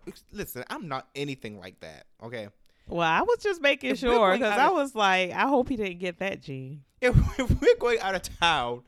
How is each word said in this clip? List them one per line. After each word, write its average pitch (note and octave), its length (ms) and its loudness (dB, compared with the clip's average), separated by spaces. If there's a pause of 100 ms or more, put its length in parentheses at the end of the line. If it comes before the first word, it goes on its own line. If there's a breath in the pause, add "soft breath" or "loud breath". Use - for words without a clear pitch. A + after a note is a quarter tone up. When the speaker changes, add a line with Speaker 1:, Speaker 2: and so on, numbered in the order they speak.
Speaker 1:
Ex-, - 240 -18
listen, D3+ 380 -10
I'm A#3 200 -10
not C3 260 -8
anything C3 440 -10
like F#2 220 -18
that, D#2 240 -18 (180)
okay? A2+ 260 -10 (380)
Speaker 2:
Well, E3+ 220 -2
I E3+ 140 2
was A4+ 200 0
just F4+ 200 -4
making C#4 300 2
Speaker 1:
If C4 100 -4
we're B3 80 0
Speaker 2:
sure A#3+ 80 6 (140)
Speaker 1:
going A3+ 100 0
Speaker 2:
'cause G#3 100 2
Speaker 1:
out A3 60 2
Speaker 2:
I C#4 80 6
Speaker 1:
of F#4 80 4
Speaker 2:
was C#4 200 -2
like, F#3 380 2
"I B3 160 0
hope C4 220 2
he B3+ 60 -2
didn't F#3 240 -6
get F3+ 180 -6
that, F#3+ 240 -6
Gene." C3+ 420 -12 (160)
Speaker 1:
If, B3 160 4
<laughs> - 220 4
if B3+ 240 0
we're A#4 140 6
going A#3+ 240 0
out F#3+ 140 -2
of F3 60 -2 (200)
town, B2 480 0